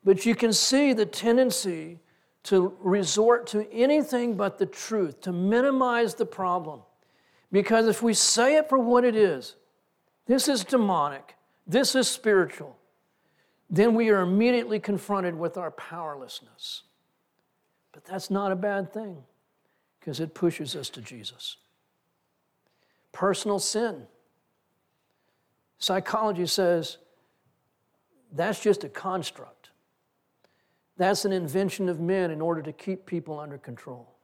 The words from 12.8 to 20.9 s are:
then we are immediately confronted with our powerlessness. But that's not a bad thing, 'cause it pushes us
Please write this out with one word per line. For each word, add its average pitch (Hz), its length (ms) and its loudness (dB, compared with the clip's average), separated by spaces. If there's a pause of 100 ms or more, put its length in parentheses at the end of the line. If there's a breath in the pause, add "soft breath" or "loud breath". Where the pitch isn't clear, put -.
then 214 260 4
we 226 160 2
are 202 100 6
immediately 220 580 2
confronted 190 560 -4
with 165 220 -6
our 170 140 -8
powerlessness. 143 1120 -14 (1080)
But - 120 -20
that's 190 260 -10
not 196 220 0
a 190 40 -2
bad 196 360 -2
thing, 196 320 -12 (760)
'cause 143 200 -10
it 160 120 -6
pushes 160 440 -2
us 135 140 -10